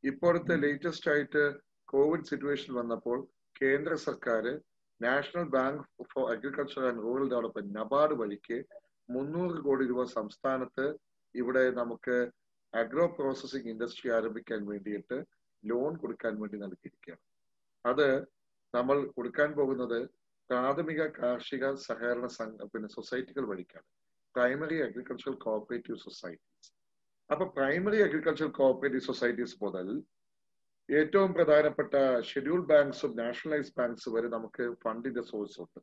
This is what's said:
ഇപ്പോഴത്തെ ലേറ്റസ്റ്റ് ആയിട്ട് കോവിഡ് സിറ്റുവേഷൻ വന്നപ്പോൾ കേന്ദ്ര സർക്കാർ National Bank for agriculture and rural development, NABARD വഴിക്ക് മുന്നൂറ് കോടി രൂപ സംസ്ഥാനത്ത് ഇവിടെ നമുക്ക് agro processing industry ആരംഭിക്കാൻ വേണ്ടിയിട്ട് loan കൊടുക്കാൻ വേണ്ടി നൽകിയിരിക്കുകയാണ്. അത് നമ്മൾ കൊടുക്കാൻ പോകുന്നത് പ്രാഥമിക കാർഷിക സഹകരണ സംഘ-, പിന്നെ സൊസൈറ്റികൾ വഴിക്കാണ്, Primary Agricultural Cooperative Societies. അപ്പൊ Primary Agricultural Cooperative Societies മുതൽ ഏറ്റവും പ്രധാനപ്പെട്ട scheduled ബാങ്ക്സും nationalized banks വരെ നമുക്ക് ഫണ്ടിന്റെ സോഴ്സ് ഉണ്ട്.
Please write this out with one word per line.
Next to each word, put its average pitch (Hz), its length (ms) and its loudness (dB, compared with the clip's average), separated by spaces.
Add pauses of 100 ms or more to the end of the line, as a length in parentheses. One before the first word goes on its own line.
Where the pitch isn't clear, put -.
ഇപ്പോഴത്തെ 170 500 2
ലേറ്റസ്റ്റ് 147 540 0
ആയിട്ട് 147 420 2 (320)
കോവിഡ് 147 400 2
സിറ്റുവേഷൻ 139 500 -4
വന്നപ്പോൾ 120 540 -4 (340)
കേന്ദ്ര 139 320 2
സർക്കാർ 127 680 -2 (400)
National 139 420 0
Bank 135 400 0 (200)
for 131 220 -2 (120)
agriculture 135 520 -4
and 120 100 -2
rural 127 300 0
development, 107 500 -4
NABARD 139 360 4
വഴിക്ക് 113 440 -4 (520)
മുന്നൂറ് 160 500 -2
കോടി 135 260 2
രൂപ 123 180 0
സംസ്ഥാനത്ത് 131 920 -4 (380)
ഇവിടെ 127 360 4
നമുക്ക് 120 600 0 (440)
agro 120 320 2
processing 135 600 -4
industry 117 420 -4
ആരംഭിക്കാൻ 110 560 -2
വേണ്ടിയിട്ട് 104 580 -6 (400)
loan 127 320 -2
കൊടുക്കാൻ 113 440 -4
വേണ്ടി 104 180 -6
നൽകിയിരിക്കുകയാണ്. 92 680 -14 (640)
അത് 139 180 4 (680)
നമ്മൾ 131 320 2
കൊടുക്കാൻ 147 460 0
പോകുന്നത് 131 560 0 (420)
പ്രാഥമിക 151 560 0
കാർഷിക 135 680 -2
സഹകരണ 120 520 -4
സംഘ-, 110 380 -10
പിന്നെ 107 240 -8
സൊസൈറ്റികൾ 127 560 -6
വഴിക്കാണ്, 92 440 -10 (460)
Primary 147 460 0
Agricultural 123 540 -6
Cooperative 113 640 -6
Societies. - 720 -16 (600)
അപ്പൊ 180 120 0
Primary 185 580 2
Agricultural 156 460 2
Cooperative 131 540 4
Societies 120 600 -2
മുതൽ 92 260 -4 (1040)
ഏറ്റവും 180 380 4
പ്രധാനപ്പെട്ട 151 600 4 (300)
scheduled 151 420 0
ബാങ്ക്സും 139 500 4
nationalized 127 600 -2
banks 120 300 -2
വരെ 117 200 0
നമുക്ക് 117 460 -4 (100)
ഫണ്ടിന്റെ 117 380 -2
സോഴ്സ് 104 380 -6
ഉണ്ട്. - 220 -14